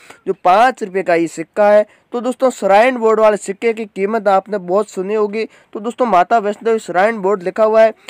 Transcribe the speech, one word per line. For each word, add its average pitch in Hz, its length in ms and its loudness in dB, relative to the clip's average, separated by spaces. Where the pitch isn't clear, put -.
जो 185 80 -4
पाँच 233 380 2
रुपये 190 200 -6
का 170 120 0
ये 170 120 0
सिक्का 208 440 -2
है। 208 160 4
तो 240 80 -6
दोस्तों, 254 300 -2
श्राइन 220 460 2
बोर्ड 220 240 0
वाले 214 160 4
सिक्के 226 360 -4
की 220 120 -12
कीमत 202 440 -4
आपने 190 300 0
बहुत 185 320 -2
सुनी 196 240 -8
होगी। 214 300 -4
तो - 360 -16
दोस्तों, 240 260 -4
माता 190 320 2
वैष्णो 208 400 -2
श्राइन 208 400 -2
बोर्ड 190 240 -2
लिखा 185 220 -2
हुआ 220 180 4
है, 220 120 2